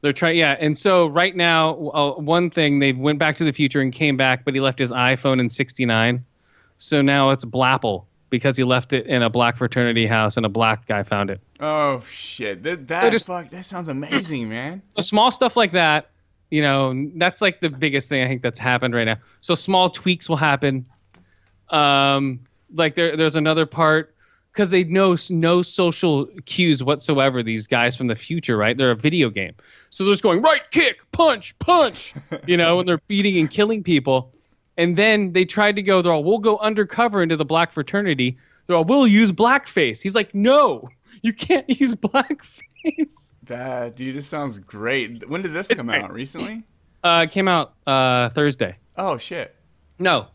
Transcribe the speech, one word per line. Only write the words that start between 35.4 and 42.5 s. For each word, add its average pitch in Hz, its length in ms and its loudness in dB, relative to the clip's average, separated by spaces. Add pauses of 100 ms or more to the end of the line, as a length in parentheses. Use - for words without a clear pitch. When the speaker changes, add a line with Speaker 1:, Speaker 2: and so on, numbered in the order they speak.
Speaker 1:
tried 208 320 0
to 208 60 -6
go, 190 200 2
they're 170 100 2
all, 151 120 0
"We'll 202 140 2
go 214 200 2
undercover 214 640 0
into 165 140 0
the 151 80 -2
black 160 280 0
fraternity." 143 680 -2 (280)
They're 175 100 0
all, 165 80 4
"We'll 262 220 4
use 214 260 6
blackface." 196 680 0
He's 196 140 -8
like, 208 200 -2
"No, 214 540 2 (340)
you 226 100 0
can't - 380 -2
<laughs> 254 100 0
use 254 140 2
blackface." - 1400 -6 (120)